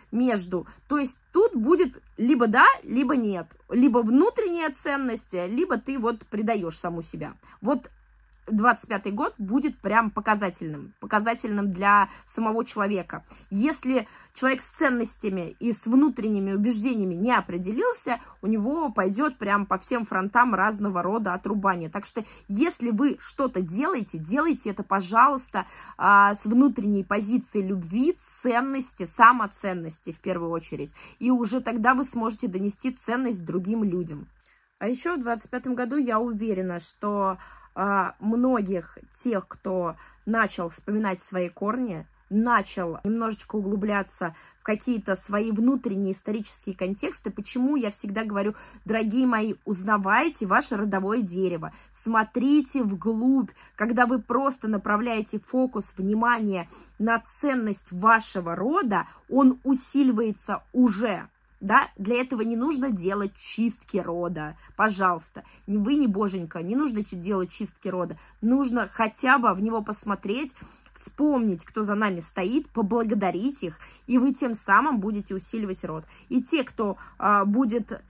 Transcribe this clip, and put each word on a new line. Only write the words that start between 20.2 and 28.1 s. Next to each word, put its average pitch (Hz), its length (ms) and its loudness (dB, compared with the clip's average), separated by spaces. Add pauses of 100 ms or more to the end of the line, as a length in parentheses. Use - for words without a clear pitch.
разного 202 480 0
рода 196 320 -2
отрубание. 190 560 -2
Так 202 160 -8
что, 214 180 -8 (220)
если 240 440 -2
вы 240 300 0
что-то 254 400 -4
делаете, 208 560 -4
делайте 226 540 0
это, 196 120 -6
пожалуйста, 220 840 2 (320)
а, 202 360 8
с 208 120 -8
внутренней 208 580 2
позиции 202 560 -2
любви, 196 560 -2 (240)